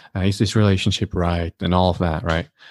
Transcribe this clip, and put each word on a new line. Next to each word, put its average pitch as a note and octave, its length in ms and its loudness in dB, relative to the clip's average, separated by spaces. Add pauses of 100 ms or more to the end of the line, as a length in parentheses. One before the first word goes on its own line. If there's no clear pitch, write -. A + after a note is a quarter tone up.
(160)
Uh, F#2+ 60 -2
is G2 160 0
this G2+ 180 0
relationship G2+ 580 0
right? E2+ 460 -2
And F2+ 160 0
all F2+ 140 4
of E2+ 80 -2
that, E2 260 -2
right? E2 240 -2 (240)